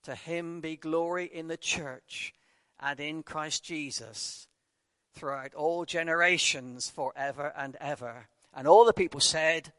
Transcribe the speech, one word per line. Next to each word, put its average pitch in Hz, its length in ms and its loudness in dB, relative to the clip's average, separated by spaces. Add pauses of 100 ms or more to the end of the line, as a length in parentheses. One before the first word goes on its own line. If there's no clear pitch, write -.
to 135 120 -12
him 170 460 -8
be 160 160 -8
glory 170 480 -2
in 165 240 -12
the 165 80 -8
church - 760 -8 (440)
and 139 220 -6
in 151 220 -8
Christ 156 420 -6
Jesus 135 840 -10 (680)
throughout 135 400 -8
all 170 300 0
generations, 165 1040 2
forever 139 680 -4
and 139 240 -8
ever. 123 460 -8 (260)
And 135 140 -6
all 208 180 12
the 226 80 8
people 170 280 0
said 160 580 2